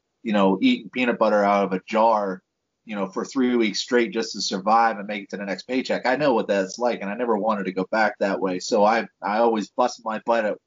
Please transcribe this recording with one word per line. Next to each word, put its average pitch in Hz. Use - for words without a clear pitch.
you 113
know, 95
eating 123
peanut 120
butter 107
out 101
of 92
a 92
jar 107
you 110
know, 98
for 104
three 123
weeks 110
straight 117
just 113
to 104
survive 107
and 101
make 104
it -
to -
the 101
next 95
paycheck. 123
I 127
know 143
what 104
that's 98
like, 117
and 98
I 104
never 117
wanted 104
to 92
go 95
back 110
that 98
way. 92
So 107
I, 107
I 104
always 110
busted 123
my 107
butt 117
at, 98